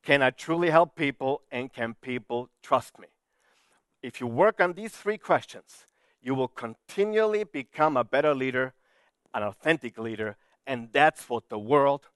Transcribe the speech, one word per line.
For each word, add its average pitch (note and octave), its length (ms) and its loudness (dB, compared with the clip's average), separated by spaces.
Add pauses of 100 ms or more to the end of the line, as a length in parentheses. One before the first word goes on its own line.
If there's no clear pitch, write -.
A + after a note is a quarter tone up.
Can C#3+ 180 4
I B2+ 80 6
truly E3 400 -2
help D#3+ 260 4
people, C#3 460 -4 (100)
and C3 220 -8
can A#2 220 -6
people B2 540 -8 (120)
trust - 380 -2
me? F2+ 80 -20 (920)
If B2+ 200 -12
you B2 60 -4
work F3+ 340 2
on F3+ 120 2
these G#3 180 -12
three G#3+ 260 -6
questions, - 720 -4 (340)
you C3 140 -4
will C3 120 0
continually G#3+ 960 -2
become D3+ 540 0
a A#2+ 60 2
better C#3+ 300 2
leader, C3 400 -2 (600)
an A2 100 -4
authentic A#2+ 540 -2
leader, A2 400 -6 (280)
and A#2+ 280 -8
that's D3+ 360 2
what A#2 200 -6
the G#2+ 100 -6
world C#3 560 2